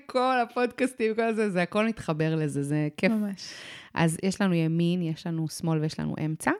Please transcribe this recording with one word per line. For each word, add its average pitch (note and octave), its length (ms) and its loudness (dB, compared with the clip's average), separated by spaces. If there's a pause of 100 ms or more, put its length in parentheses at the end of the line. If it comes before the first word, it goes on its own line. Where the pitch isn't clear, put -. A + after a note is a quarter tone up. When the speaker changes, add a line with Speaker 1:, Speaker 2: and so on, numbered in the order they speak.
Speaker 1:
כל B3+ 360 2
הפודקאסטים, A#3+ 720 0
כל A3+ 200 0
זה, G#3+ 160 0
זה F3+ 120 2
הכל G#3 240 0
מתחבר D#3+ 500 0
לזה, C#3+ 260 0
זה D3+ 340 0
כיף. G3 160 2
Speaker 2:
ממש. G#3 400 -4 (420)
Speaker 1:
אז E3 280 2
יש F#3 180 0
לנו F#3+ 140 4
ימין, E3+ 480 2
יש D#3+ 240 -4
לנו D#3+ 220 -2
שמאל D#3+ 320 0
ויש D#3 200 -2
לנו D3+ 140 -2 (100)
אמצע, D#3+ 360 0